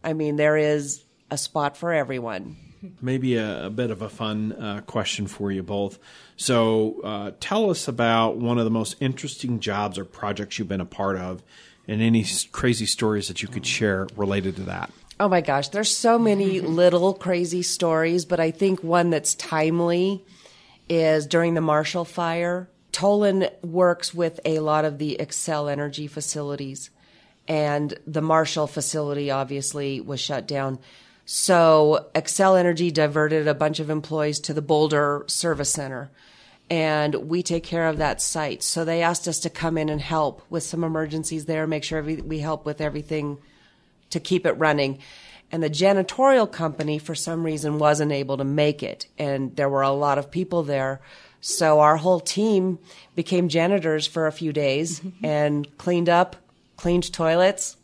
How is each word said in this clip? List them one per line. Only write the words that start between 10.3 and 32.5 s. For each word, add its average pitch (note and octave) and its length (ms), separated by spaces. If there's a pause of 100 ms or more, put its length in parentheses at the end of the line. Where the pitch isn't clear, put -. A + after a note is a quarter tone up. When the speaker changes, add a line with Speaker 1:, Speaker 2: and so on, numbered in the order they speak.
Speaker 2:
you've G#2 80
been F#2+ 140
a F2 40
part G2 300
of, F#2 260 (460)
and G#2+ 140
any A2+ 220
s-, - 280
crazy A2+ 340
stories G#2+ 440
that F2+ 120
you G#2 60
could - 180
share F#2+ 520
related G2 400
to F#2+ 60
that. F2+ 280 (300)
Speaker 1:
Oh G#3 80
my F#3 100
gosh, C#3+ 300
there's G#3+ 260
so A#3 240
many G3 400
Speaker 3:
<laughs> - 0
Speaker 1:
little F3 540
crazy F3 480
stories, E3 640
but E3+ 160
I D#3+ 100
think F#3 320
one E3+ 260
that's D#3 260
timely E3+ 880 (640)
is D#3 380
during E3+ 260
the E3+ 80
Marshall D#3 420
Fire. F3 640 (240)
Tolan G3 580 (140)
works F3 500
with E3+ 300
a D#3 160
lot D3+ 240
of D3+ 140
the D3 200
Xcel D3 540
Energy D3 360
facilities, C#3+ 840 (580)
and D3 460 (140)
the D#3 140
Marshall D#3+ 460
facility C#3+ 600
obviously C3+ 720
was C3+ 180
shut C3+ 280
down. C3+ 320 (460)
So D#3+ 880
Xcel F#3 460